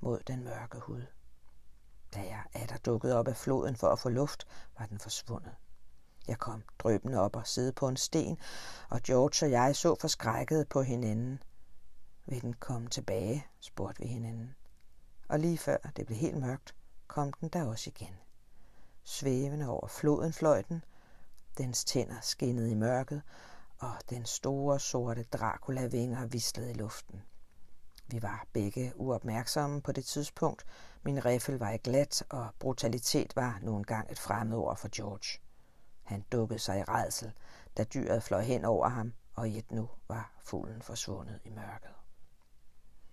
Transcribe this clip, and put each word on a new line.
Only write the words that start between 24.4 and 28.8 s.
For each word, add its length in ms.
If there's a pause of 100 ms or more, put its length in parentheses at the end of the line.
sorte 420
Dracula-vinger 1040
hvislede 440
i 40
luften. 480 (880)
Vi 140
var 300
begge 440